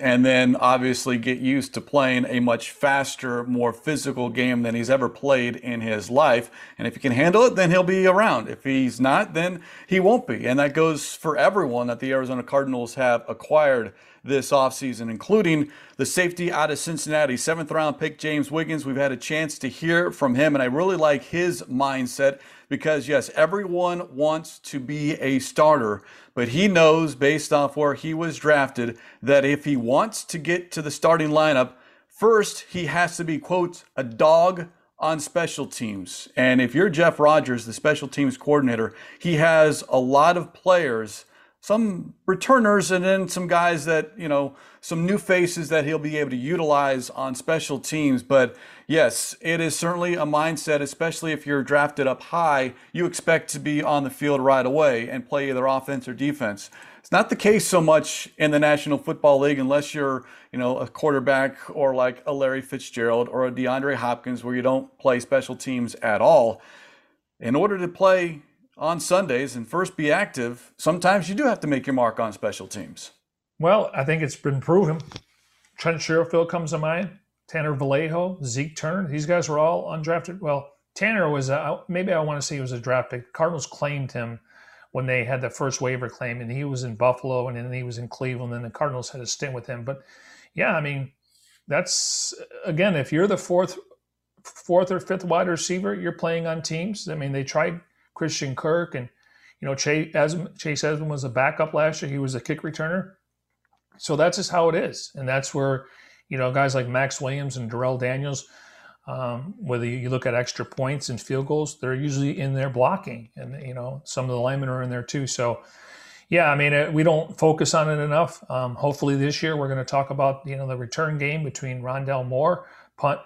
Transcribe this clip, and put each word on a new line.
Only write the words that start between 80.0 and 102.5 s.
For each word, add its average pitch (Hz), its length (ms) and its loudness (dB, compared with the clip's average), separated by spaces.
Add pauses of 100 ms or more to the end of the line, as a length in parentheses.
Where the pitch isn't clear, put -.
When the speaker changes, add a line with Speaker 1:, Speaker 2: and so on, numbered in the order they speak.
Speaker 2:
Well, 143 300 -4 (240)
Tanner 196 360 0
was, 139 180 -2
a, 147 400 -2
maybe 185 240 -2
I 165 80 2
wanna 147 220 -4
say 147 140 -6
he 139 40 -6
was 127 120 -6
a 123 60 -8
draft 123 340 -2
pick. 123 200 -12
Cardinals 165 340 -2
claimed 143 460 -6
him 117 260 -8 (540)
when 131 140 -4
they 127 180 0
had 127 160 -2
the 123 80 -4
first 131 320 -4
waiver 127 300 -4
claim, 120 320 -8
and 117 100 -8
he 139 120 -6
was 131 200 -6
in 117 120 -8
Buffalo, 127 520 0
and 123 80 -8
then 123 160 -8
he 127 100 -6
was 123 140 -10
in 120 120 -10
Cleveland, 123 440 -8
and 120 100 -8
the 117 60 -10
Cardinals 127 400 -6
had 127 140 -14
a 113 40 -12
stint 131 280 -8
with 120 120 -12
him. 120 180 -10
But, 135 180 -10 (500)
yeah, 160 240 0
I 156 60 -2
mean, 139 280 -6 (560)
that's, - 680 -2 (320)
again, 180 280 2
if 139 160 -2
you're 165 160 2
the 196 120 0
fourth, 180 400 0 (640)
fourth 180 460 0
or 185 100 -2
fifth 190 240 -6
wide 180 240 0
receiver, 185 460 -4
you're 175 180 -6
playing 165 340 -4
on 160 140 -6
teams. 175 480 -8
I 156 60 -8
mean, 139 180 -6
they 139 100 -4
tried 165 380 -2 (320)
Christian 147 420 -4
Kirk, 165 400 -2
and, 123 140 -8 (520)
you 139 80 -8
know, 139 60 -2
Chase 156 400 -2
Edmonds, 156 460 -2
Chase 151 240 -6
Edmonds 151 260 -4
was 139 140 -6
a 131 60 -6
backup 151 420 0
last 156 300 0
year. 147 80 -6
He 139 80 -4
was 131 160 -4
a 117 60 -4
kick - 200 -4